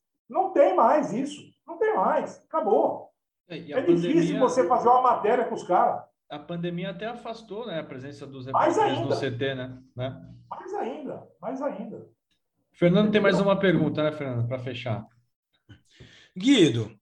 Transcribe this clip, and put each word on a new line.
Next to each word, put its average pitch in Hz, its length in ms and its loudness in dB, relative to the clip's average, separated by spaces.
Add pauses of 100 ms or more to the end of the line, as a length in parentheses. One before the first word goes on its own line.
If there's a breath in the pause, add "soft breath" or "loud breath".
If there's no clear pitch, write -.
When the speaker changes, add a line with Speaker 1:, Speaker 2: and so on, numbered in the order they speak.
(300)
Speaker 1:
não 359 220 -2
tem 370 240 4
mais 269 360 4
isso, 277 300 -6 (240)
não 330 120 -14
tem 440 180 0
mais, - 500 -2
acabou. - 640 0 (380)
Speaker 2:
É, 170 100 -12
e 143 160 -12
a 165 60 0
Speaker 1:
É - 20 -2
difícil 170 300 2
Speaker 2:
pandemia - 280 2
Speaker 1:
você 254 280 2
fazer 233 220 4
uma 254 120 6
matéria 233 440 2
com 220 100 -6
os - 80 -10
caras. - 400 2 (260)
Speaker 2:
A 147 80 -12
pandemia 175 540 -6
até 202 160 -10
afastou, 226 580 -12
né, 165 140 -6
a 147 40 -8
presença 139 440 -14
dos 131 200 -14
Speaker 1:
Mais - 280 2
Speaker 2:
repórteres 427 240 0
no - 60 -4
Speaker 1:
ainda. 139 100 0
Speaker 2:
C 135 160 -4
T, 135 240 -4
né? 127 260 -12 (140)
Né? - 400 -10 (120)
Speaker 1:
Mais 370 280 -14
ainda, 269 520 -10 (140)
mais 262 200 -8
ainda. 220 460 -8 (680)
Speaker 2:
Fernando, 202 380 4
tem 214 80 4
mais 196 160 4
Speaker 1:
Entendeu? 196 160 2
Speaker 2:
uma 190 80 2
pergunta, 151 440 2
né, 151 80 0
Fernando, 123 360 -4
pra 127 120 -6
fechar. 120 440 -6 (1300 soft breath)
Speaker 3:
Guido, 165 540 4 (100)